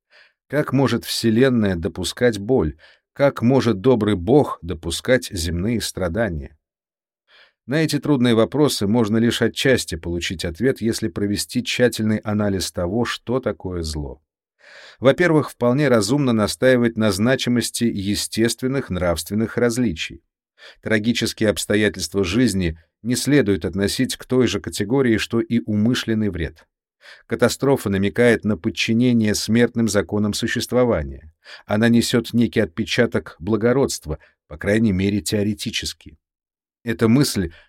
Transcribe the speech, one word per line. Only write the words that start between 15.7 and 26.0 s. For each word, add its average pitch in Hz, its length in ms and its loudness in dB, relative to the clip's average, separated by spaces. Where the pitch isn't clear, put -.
разумно 123 440 2
настаивать 117 680 2
на 110 140 2
значимости 120 760 0
естественных 117 1040 -2
нравственных 90 680 -2
различий. 117 640 -2
Трагические 110 680 0
обстоятельства 98 760 0
жизни 92 540 0
не 120 100 -2
следует 120 500 2
относить 98 500 -2
к - 100 -16
той 127 220 2
же 101 120 -4
категории, 113 580 0
что 113 220 -2
и 117 200 0
умышленный 110 720 0